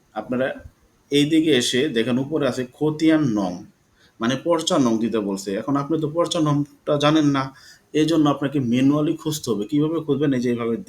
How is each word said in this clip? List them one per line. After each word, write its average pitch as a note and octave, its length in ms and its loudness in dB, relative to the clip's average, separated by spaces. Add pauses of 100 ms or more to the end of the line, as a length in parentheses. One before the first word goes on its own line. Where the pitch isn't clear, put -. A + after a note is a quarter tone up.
(140)
আপনারা A#2+ 320 -4 (640)
এই C#3+ 220 4
দিকে D#3+ 180 4 (100)
এসে B2 200 0 (160)
দেখেন A#2+ 220 0
উপরে C#3+ 320 -2
আছে B2+ 120 -6 (140)
খতিয়ান D#3 460 2 (160)
নং, F#2 140 0 (680)
মানে A#2 140 0 (120)
পর্চা E3+ 320 2
নং A#2+ 140 4 (120)
দিতে A2+ 140 -2 (100)
বলছে। G2 220 -4 (100)
এখন C#3 220 -4
আপনি D3 200 -4
তো D3 140 -2
পর্চা E3+ 240 0
নংটা C#3+ 540 0 (100)
জানেন D3+ 220 4 (100)
না, C3+ 60 0 (580)
এই D#3 100 2
জন্য D#3+ 140 4 (100)
আপনাকে C#3+ 240 -4 (120)
ম্যানুয়ালি D3 520 2
খুঁজতে D3+ 260 -6
হবে। B2 220 -2
কীভাবে D#3 260 0 (100)
খুঁজবেন? C#3+ 300 0
এই A#2+ 80 -2
যে B2 60 0
এইভাবে A#2 240 -2 (140)